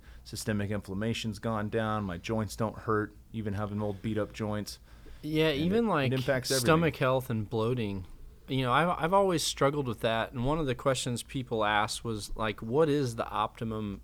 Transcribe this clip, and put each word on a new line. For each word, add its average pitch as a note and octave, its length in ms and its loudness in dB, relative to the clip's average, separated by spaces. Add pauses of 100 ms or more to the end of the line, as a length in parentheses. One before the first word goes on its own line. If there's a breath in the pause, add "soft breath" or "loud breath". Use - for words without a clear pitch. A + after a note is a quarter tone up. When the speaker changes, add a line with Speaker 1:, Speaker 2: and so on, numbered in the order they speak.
(240 loud breath)
Speaker 1:
Systemic G2+ 460 -4
inflammation's G#2+ 680 -4
gone G#2+ 320 -2
down. G#2+ 340 0
My F2 140 -4
joints A2 380 -2
don't G#2+ 200 -2
hurt, G#2+ 380 0 (180)
even G#2+ 220 -4
having G#2 260 -4
old G#2 220 -4
beat A2 160 -2
up G#2 160 -2
joints. G#2 460 -4 (420 loud breath)
Speaker 2:
Yeah, D#3 260 2
Speaker 1:
And C#3+ 140 2
Speaker 2:
even, G#3 240 4
Speaker 1:
it, - 20 2
it - 20 2
Speaker 2:
like, C#3 220 4
Speaker 1:
impacts C3 380 0
everything. C3 160 2
Speaker 2:
stomach D#3+ 300 6
health C3 340 2
and A2 180 -2
bloating. A2 560 0 (440)
You C3 160 0
know, B2 80 2
I've, D#3 320 2
I've E3+ 100 2
always F#3+ 280 4
struggled C#3+ 440 2
with A2+ 140 -4
that. A2+ 320 2
And A#2+ 120 -2
one D3+ 140 2
of D#3 80 0
the B2+ 80 0
questions B2+ 480 -2
people A#2+ 420 -2
ask G#2+ 400 2
was, G#2+ 320 -6
like, G#2+ 240 -2
"What C3+ 300 2
is C#3 260 2
the A2+ 100 -4
optimum G#2+ 760 -4